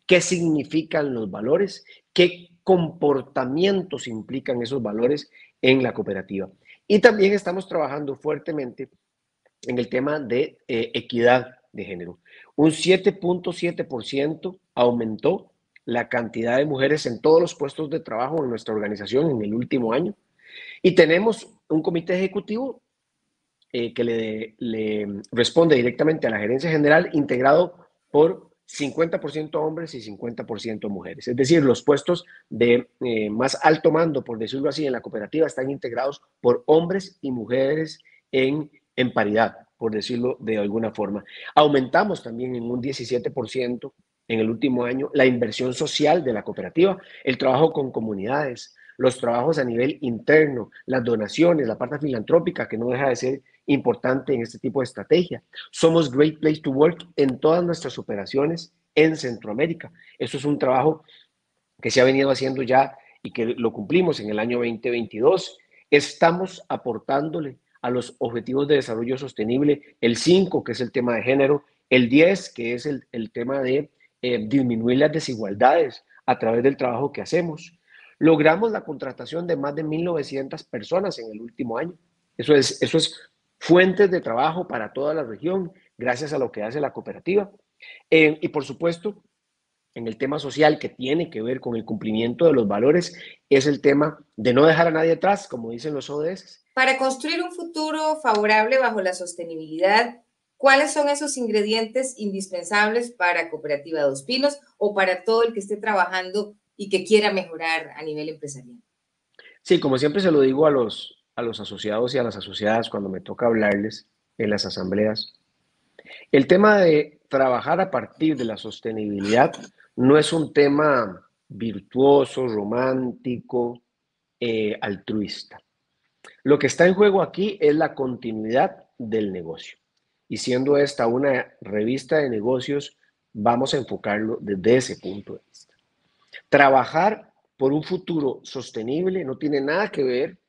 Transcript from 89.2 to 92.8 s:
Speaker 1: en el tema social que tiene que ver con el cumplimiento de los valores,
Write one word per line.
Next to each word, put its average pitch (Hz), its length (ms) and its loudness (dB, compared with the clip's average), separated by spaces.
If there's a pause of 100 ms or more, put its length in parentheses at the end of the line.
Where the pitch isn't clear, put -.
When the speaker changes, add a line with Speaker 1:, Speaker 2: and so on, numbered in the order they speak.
Speaker 1:
en 117 120 -10
el 110 100 -8
tema 143 220 -4
social 147 400 4
que 127 100 -6
tiene 147 400 -2
que 110 140 -8
ver 127 180 -4
con 117 160 -6
el 110 80 -6
cumplimiento 113 600 -2
de - 80 6
los 120 120 2
valores, 131 520 2 (320)